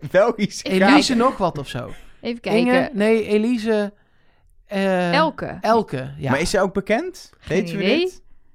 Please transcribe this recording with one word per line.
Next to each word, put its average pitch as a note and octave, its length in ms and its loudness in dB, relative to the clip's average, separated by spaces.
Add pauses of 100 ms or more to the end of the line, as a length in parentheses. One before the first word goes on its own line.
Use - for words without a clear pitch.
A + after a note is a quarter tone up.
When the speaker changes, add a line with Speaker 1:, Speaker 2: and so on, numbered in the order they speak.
(100)
Speaker 1:
Belgische G#3 540 0
Speaker 2:
Even F#3+ 240 2
Speaker 3:
Elise C#4+ 240 6
Speaker 1:
Gabi? A#3 120 2
Speaker 3:
nog C4+ 120 0
wat F3 220 -2
of C3+ 100 -10
zo. A#2+ 220 -10 (300)
Speaker 2:
Even A#3 200 -10
kijken. G#3+ 200 0 (140)
Speaker 3:
Inge? B3+ 180 0
Nee, A3 340 2
Elise, G#3+ 680 0 (760)
eh, F#3 460 0
Speaker 2:
Elke. C#4+ 480 -2
Speaker 3:
Elke, C#3+ 580 0
ja. C#3+ 120 -4
Speaker 1:
Maar C3+ 100 2
is F3 100 -2
ze G3+ 100 0
ook F#3+ 140 0
bekend? B3+ 640 -4
Speaker 2:
Geen - 220 -6
Speaker 1:
Weten E3+ 160 -6
we G3 60 -2
Speaker 2:
idee. A3 160 2
Speaker 1:
dit? F4+ 260 -6 (300)